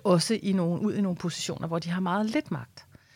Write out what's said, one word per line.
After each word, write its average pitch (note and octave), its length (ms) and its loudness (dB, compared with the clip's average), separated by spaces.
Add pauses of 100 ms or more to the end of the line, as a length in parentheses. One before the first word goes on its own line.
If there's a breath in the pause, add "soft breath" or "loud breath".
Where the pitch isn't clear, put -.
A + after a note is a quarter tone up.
også F#3 380 4
i F#3+ 120 0
nogle, F3 280 2
ud G#3+ 120 2
i G3+ 80 0
nogle F3+ 160 0
positioner, - 500 -4
hvor E3 120 -2
de E3 100 -4
har F3+ 120 -2
meget F#3+ 240 2
lidt D4+ 260 -2
magt. - 340 -8 (300 soft breath)